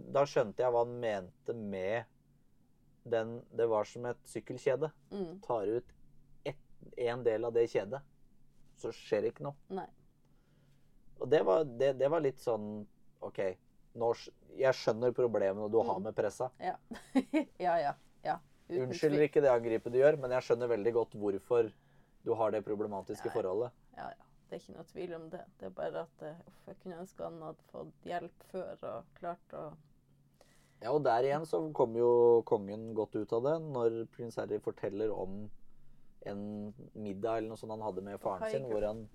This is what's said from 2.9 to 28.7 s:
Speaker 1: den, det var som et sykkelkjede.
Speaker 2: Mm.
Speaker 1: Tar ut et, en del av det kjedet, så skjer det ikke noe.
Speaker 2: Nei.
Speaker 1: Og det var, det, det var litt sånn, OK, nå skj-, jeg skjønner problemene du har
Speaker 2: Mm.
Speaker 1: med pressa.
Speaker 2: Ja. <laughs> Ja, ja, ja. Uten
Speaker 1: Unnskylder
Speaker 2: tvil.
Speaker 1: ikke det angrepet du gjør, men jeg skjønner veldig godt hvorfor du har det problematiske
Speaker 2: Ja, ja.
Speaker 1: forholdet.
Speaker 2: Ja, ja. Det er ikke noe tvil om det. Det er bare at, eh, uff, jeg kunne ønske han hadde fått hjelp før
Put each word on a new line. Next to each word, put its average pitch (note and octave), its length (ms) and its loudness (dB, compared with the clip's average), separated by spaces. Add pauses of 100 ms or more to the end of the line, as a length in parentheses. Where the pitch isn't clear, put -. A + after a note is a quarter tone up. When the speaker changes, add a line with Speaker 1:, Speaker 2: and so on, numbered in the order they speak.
Speaker 1:
den, A2+ 280 -2 (160)
det A#2 180 2
var G#2+ 160 2
som A#2+ 220 -8
et A#2+ 180 -6
sykkelkjede. B2+ 680 -2 (180)
Speaker 2:
Mm. F#3 340 -8
Speaker 1:
Tar G#2+ 260 -4
ut A#2 240 -4 (540)
et, - 180 -8 (340)
en B2 260 -2
del A2+ 220 2
av A#2 80 -2
det A#2 160 4
kjedet, A2+ 300 -2 (800)
så A2+ 120 -8
skjer G#2+ 320 -2
det A#2 140 0
ikke D3 80 -12
noe. C#3+ 220 -8
Speaker 2:
Nei. F#3+ 240 -8 (1300)
Speaker 1:
Og B2 120 -4
det D#3 160 6
var, F3 200 4
det, C3 280 2
det C3 160 2
var D#3+ 140 2
litt C3+ 160 0
sånn, G#2+ 460 -4 (360)
OK, G2+ 180 -8 (560)
nå A#2 180 0
skj-, - 180 -10 (240)
jeg C3 180 4
skjønner A#2+ 400 0
problemene G#2+ 560 2
du A2+ 80 2
har F#2+ 220 2
Speaker 2:
Mm. F#2+ 40 -6
Speaker 1:
med G#2+ 120 -6
pressa. A2 400 -2
Speaker 2:
Ja. F3+ 180 -6 (400)
<laughs> C4+ 340 2 (120)
Ja, F3 180 2
ja, C#3+ 140 0 (320)
ja. D#3 160 -2 (300)
Uten C3 180 -2
Speaker 1:
Unnskylder D3+ 320 2
Speaker 2:
tvil. D3+ 100 6
Speaker 1:
ikke D#3 120 4
det C#3 100 8
angrepet A#2 420 2
du B2+ 60 4
gjør, D3+ 200 8
men B2+ 120 -4
jeg B2+ 120 2
skjønner A#2+ 240 2
veldig A2+ 260 2
godt A2+ 200 0
hvorfor G#2 560 2 (560)
du A2+ 80 0
har G#2+ 180 2
det G#2 140 0
problematiske G#2 600 -4
Speaker 2:
Ja, - 20 -4
ja. - 60 -6
Speaker 1:
forholdet. G#2+ 360 -2 (240)
Speaker 2:
Ja, - 140 -10
ja. - 160 -18 (240)
Det - 80 -10
er F3 60 -16
ikke - 120 -20
noe - 140 -16
tvil F3+ 240 -10
om E3 160 -12
det. E3+ 140 -12 (160)
Det F#3 80 -12
er - 20 -12
bare D#3+ 320 -6
at, - 220 -16
eh, D#3 240 -14
uff, - 200 -20
jeg G3 140 -18
kunne F3+ 180 -12
ønske F#3 240 -12
han E3 180 -10
hadde D#3+ 300 -14
fått D#3 220 -14 (100)
hjelp F3 480 -10
før F3 320 -10